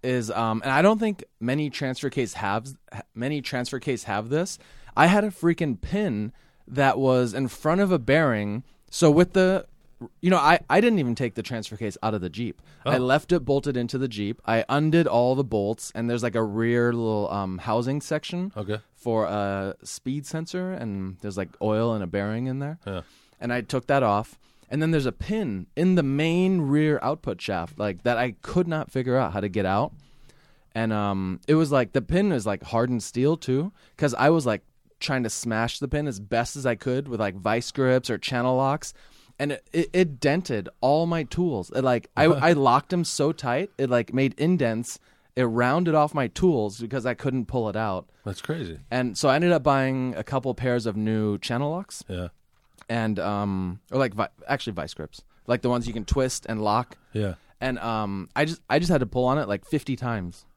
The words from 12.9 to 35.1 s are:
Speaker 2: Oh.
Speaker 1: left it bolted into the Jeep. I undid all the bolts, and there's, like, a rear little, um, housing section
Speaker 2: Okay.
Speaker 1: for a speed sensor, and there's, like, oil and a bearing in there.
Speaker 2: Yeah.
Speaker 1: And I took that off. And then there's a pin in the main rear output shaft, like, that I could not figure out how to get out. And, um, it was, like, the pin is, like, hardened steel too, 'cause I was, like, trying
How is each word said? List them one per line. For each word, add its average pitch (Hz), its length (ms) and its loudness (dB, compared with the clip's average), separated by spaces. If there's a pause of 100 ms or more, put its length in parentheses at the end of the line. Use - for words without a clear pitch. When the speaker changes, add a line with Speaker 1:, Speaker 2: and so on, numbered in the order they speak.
Speaker 2:
Oh. 127 40 2
Speaker 1:
left 131 320 2
it 170 120 4
bolted 139 320 0
into 120 220 -2
the 131 100 -2
Jeep. 104 380 -6
I 113 220 2
undid 156 380 4
all 123 280 4
the 135 100 0
bolts, 104 500 -2
and 117 140 -2
there's, 120 140 0
like, 117 140 -2
a 113 60 2
rear 117 500 2
little, 110 380 0
um, 95 280 -4
housing 120 420 -2
section 175 560 -6
Speaker 2:
Okay. 104 220 -4 (160)
Speaker 1:
for 113 320 0
a 98 560 -2
speed 135 420 -8
sensor, 180 480 -6
and 98 480 -6
there's, 101 160 -8
like, 92 140 -4 (100)
oil 110 340 0
and 104 100 -4
a - 20 -6
bearing 104 400 -4
in 131 140 -4
there. 147 260 -8
Speaker 2:
Yeah. 95 140 -6 (400)
Speaker 1:
And 120 120 -4
I 123 100 -2
took 127 260 -4
that 139 140 4
off. 107 360 0 (320)
And 151 120 -2
then 160 80 2
there's 147 160 2
a 120 60 0
pin 160 540 -4 (100)
in 180 180 4
the 170 80 4
main 165 580 2
rear 151 420 2
output 123 380 -4
shaft, 85 380 -6
like, 98 260 -4
that 120 140 2
I 123 140 0 (100)
could 175 260 0
not 156 240 -4
figure 127 240 0
out 107 160 0
how 98 80 -2
to 101 80 -2
get 98 180 -2
out. 104 260 0 (840)
And, 113 180 -2
um, 95 560 -2
it 151 60 4
was, 156 180 2
like, 127 200 2
the 131 100 0
pin 185 300 0
is, 113 140 -2
like, 98 160 -4
hardened 120 400 -2
steel 143 340 -2
too, 147 360 -2 (240)
'cause 143 180 0
I 143 160 4
was, 165 160 2
like, 107 160 -2 (380)
trying 131 220 -2